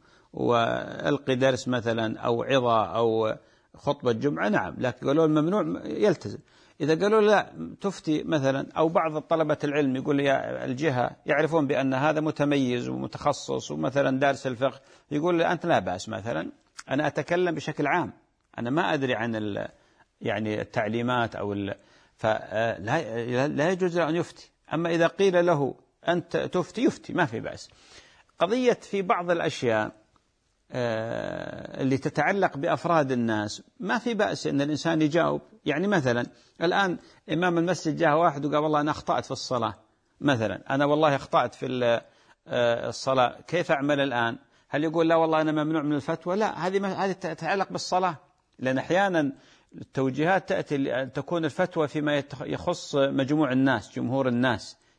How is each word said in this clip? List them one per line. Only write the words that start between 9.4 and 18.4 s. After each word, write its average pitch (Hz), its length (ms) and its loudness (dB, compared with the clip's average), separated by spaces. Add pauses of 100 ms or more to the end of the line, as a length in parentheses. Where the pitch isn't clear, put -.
العلم 143 320 0
يقول: 139 240 0
"يا 131 440 0
الجهة"، 131 460 0 (160)
يعرفون 151 400 2
بأن 135 280 0
هذا 151 260 2
متميز 139 680 0
ومتخصص 131 800 -4
ومثلًا 135 500 0
دارس 139 260 0
الفقه، 127 340 -2 (300)
يقول: 165 320 0
"أنت 170 240 0
لا 147 120 4
بأس"، 92 300 -4
مثلًا، 107 420 -6 (400)
"أنا 143 160 0
أتكلم 175 480 0
بشكل 147 320 -4
عام، 160 260 0 (460)